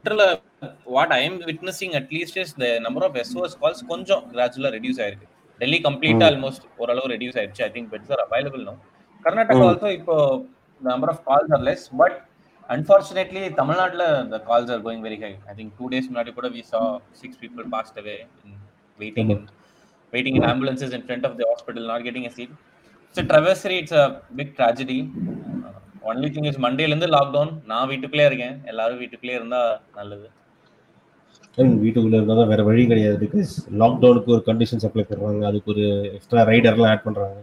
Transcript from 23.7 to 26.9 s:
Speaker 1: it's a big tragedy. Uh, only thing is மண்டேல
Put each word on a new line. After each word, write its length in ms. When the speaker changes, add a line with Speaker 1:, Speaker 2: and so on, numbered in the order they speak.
Speaker 1:
it's 140
a 140
big 200
tragedy. 460
Uh, 160
only 240
thing 160
is 120
மண்டேல 340